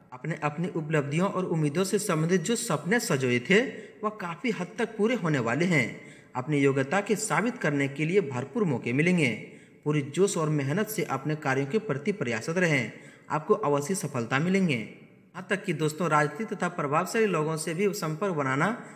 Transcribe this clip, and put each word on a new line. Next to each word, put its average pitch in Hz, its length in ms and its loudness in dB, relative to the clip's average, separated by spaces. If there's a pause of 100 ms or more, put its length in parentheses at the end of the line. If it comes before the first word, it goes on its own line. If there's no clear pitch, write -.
(140)
आपने 156 300 -6
अपनी 160 260 -2
उपलब्धियों 156 600 0
और 185 160 -2
उम्मीदों 160 380 0
से 202 160 0
संबंधित 170 420 2
जो 226 140 0
सपने 185 440 0
सजोए 131 400 2
थे, 185 200 4 (440)
वह 214 80 0
काफ़ी 180 400 -6
हद 170 160 -4 (100)
तक 226 200 -2
पूरे 226 180 4
होने 156 240 2
वाले 123 260 2
हैं। 139 360 2 (340)
अपनी 143 240 0
योग्यता 139 420 4
के 202 140 0
साबित 185 420 0
करने 143 300 0
के 143 180 -2
लिए 185 160 4
भरपूर 123 420 -2
मौके 123 300 0
मिलेंगे। 160 360 2 (560)
पूरी 151 160 0 (100)
जोश 185 260 2
और 156 140 0
मेहनत 151 360 0
से 170 180 -4
अपने 143 300 -2
कार्यों 139 300 0
के 208 140 0
प्रति 151 340 -4
प्रयासरत 131 440 -4
रहें, 143 340 2 (380)
आपको 151 240 0
अवश्य 143 420 0
सफलता 131 440 -2
मिलेंगे। 180 360 2
यहाँ - 760 -12
तक 196 140 0
कि 180 100 -2
दोस्तों, 156 360 0
राजनीति 156 460 2
तथा 180 140 -2
प्रभावशाली 175 580 0
लोगों 160 300 2
से 165 160 -4
भी 190 200 0
संपर्क 170 400 -2
बनाना 147 440 2 (180)